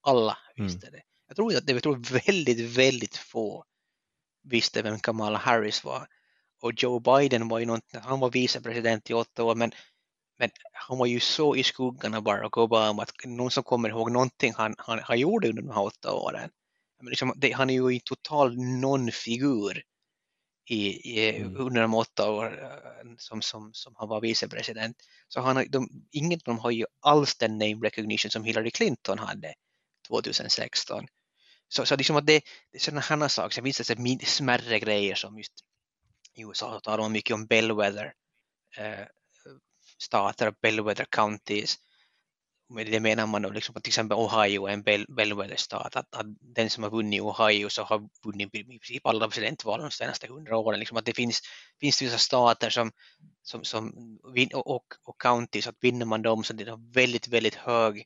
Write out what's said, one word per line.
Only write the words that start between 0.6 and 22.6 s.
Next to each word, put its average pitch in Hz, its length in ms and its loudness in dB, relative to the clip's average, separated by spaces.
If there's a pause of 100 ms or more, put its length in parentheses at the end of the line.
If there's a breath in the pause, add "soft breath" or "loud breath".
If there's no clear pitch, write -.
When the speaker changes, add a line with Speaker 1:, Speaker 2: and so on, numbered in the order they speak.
Speaker 1:
visste 90 240 -8
det. - 120 -20 (240)
Jag - 100 -12
tror 208 200 0
att 147 100 0
det, 139 60 0
jag 123 100 0
tror 127 440 0
väldigt, 123 520 2
väldigt 127 380 4
få - 480 -6 (760)
visste 113 400 0
vem 107 160 -4
Kamala 107 400 -2
Harris 110 460 0
var. 131 220 -8 (560)
Och 117 140 -4
Joe 123 240 0
Biden 123 480 4
var 113 100 0
ju 117 80 -2
något, 113 180 -2 (180)
han 135 180 -2
var 127 100 2
vicepresident 120 800 0
i 113 40 0
åtta 117 300 -2
år, 113 100 4
men, 117 180 0 (680 loud breath)
men 120 120 0 (220)
han - 260 -8
var 123 80 4
ju 120 140 0
så 147 360 2
i 131 60 2
skuggan 127 520 -2
av 107 80 -4
Barack 107 340 0
Obama 110 460 4
att - 80 -6 (140)
någon 123 260 -4
som 135 120 0
kommer 117 260 0
ihåg 113 220 -2
någonting 123 460 2
han, 107 220 -2
han, 113 240 -6
han 120 160 2
gjorde 180 300 2
under 110 140 -4
de 143 80 -10
här 107 120 0
åtta - 300 -4
åren. - 380 -4 (500)
Men 123 100 -14
liksom, 127 260 0
det, 135 160 4
han 131 180 2
är 131 40 4
ju 127 200 4
en 123 100 -2
total 135 520 0
non-figur 127 1300 0 (880)
i, 107 180 2
i, 110 480 0
Speaker 2:
Mm. 98 200 -8
Speaker 1:
under 127 260 0
de 113 120 2
åtta 107 360 0
år, 110 320 -4